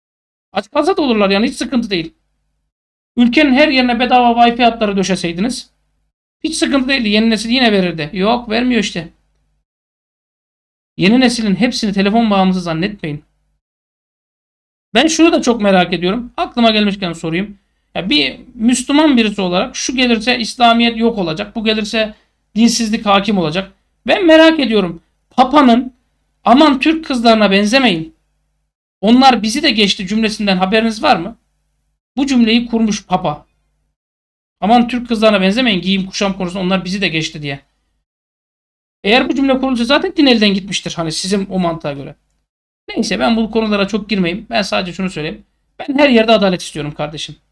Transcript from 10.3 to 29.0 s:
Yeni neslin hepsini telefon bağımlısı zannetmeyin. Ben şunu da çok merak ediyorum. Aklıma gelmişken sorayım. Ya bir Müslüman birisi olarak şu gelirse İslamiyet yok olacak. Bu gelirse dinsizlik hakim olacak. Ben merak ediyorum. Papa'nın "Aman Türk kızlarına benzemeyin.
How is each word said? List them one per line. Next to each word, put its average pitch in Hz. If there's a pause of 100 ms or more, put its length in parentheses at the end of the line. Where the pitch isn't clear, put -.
Yeni 202
neslin 233
hepsini 233
telefon 202
bağımlısı 190
zannetmeyin. 165 (1700)
Ben 277
şunu 320
da 311
çok 233
merak 185
ediyorum. 185
Aklıma 233
gelmişken 202
sorayım. 170 (380)
Ya 175
bir 277 (160)
Müslüman 262
birisi 208
olarak 185
şu -
gelirse 247
İslamiyet 233
yok 226
olacak. 185
Bu 220
gelirse 214 (420)
dinsizlik 226
hakim 202
olacak. 175 (360)
Ben 359
merak 320
ediyorum. 208 (280)
Papa'nın 254 (500)
"Aman 277
Türk 320
kızlarına 226
benzemeyin. 202 (840)